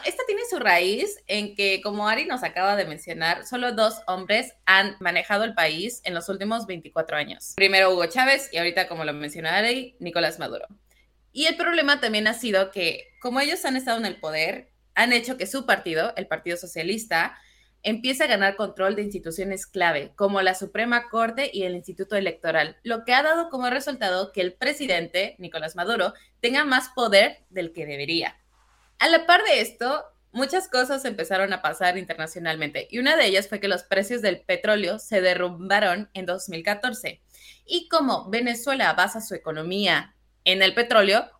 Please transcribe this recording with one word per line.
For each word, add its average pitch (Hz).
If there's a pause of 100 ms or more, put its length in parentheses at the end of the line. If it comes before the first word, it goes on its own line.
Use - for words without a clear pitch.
esta 494
tiene 427
su 339
raíz 208
en 202
que, 196
como 208
Ari 247
nos 254
acaba 185
de 196
mencionar, 165
solo 247
dos 220
hombres 190 (120)
han 196
manejado 180
el 214
país 170
en 185
los 170
últimos 202
veinticuatro 160
años. -
Primero 190
Hugo 175
Chávez 269
y 160
ahorita, 175
como 160
lo 147
mencionó 147
Ari, 233
Nicolás 165
Maduro. 123 (640)
Y 294
el 330
problema 320
también 214
ha 226
sido 196
que, 175 (140)
como 247
ellos 311
han 262
estado 247
en 226
el 180
poder, 156 (220)
han 240
hecho 240
que 220
su 269
partido, 185
el 190
Partido 170
Socialista, 175 (440)
empiece 254
a -
ganar 196
control 196
de 208
instituciones 190
clave, 170
como 196
la 185
Suprema 233
Corte 226
y 196
el 180
Instituto 190
Electoral, 160
lo 226
que 247
ha 269
dado 330
como 254
resultado 220
que 190
el 180
presidente, 208
Nicolás 165
Maduro, 196 (280)
tenga 269
más 254
poder 214
del 175
que 160
debería. 147 (640)
A 294
la 330
par 359
de 277
esto, 254 (300)
muchas 311
cosas 262
empezaron 196
a 180
pasar 180
internacionalmente, 160
y 226
una 285
de 269
ellas 196
fue 202
que 202
los 180
precios 196
del 185
petróleo 202
se 202
derrumbaron 180
en 190
dos 185
mil 165
catorce. 208 (440)
Y 349
como 254
Venezuela 240
basa 196
su 190
economía 165 (280)
en 185
el 190
petróleo, 226